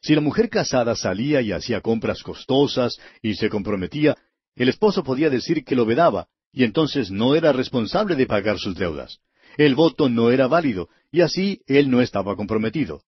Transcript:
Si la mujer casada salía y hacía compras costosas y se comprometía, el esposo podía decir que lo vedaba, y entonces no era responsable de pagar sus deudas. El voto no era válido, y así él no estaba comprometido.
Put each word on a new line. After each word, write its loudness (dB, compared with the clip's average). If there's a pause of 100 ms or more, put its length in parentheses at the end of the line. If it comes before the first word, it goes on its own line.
Si 2
la 2
mujer 0
casada 0
salía -2
y -2
hacía -4
compras -4
costosas 0 (240)
y -2
se -2
comprometía, -2 (400)
el 2
esposo 0
podía 0
decir -2
que -2
lo 2
vedaba, 2 (240)
y 0
entonces -2
no 0
era 2
responsable -2
de 2
pagar -2
sus -6
deudas. -8 (380)
El 4
voto 2
no 2
era 2
válido, -2 (220)
y 2
así -2
él 4
no 4
estaba -2
comprometido. -4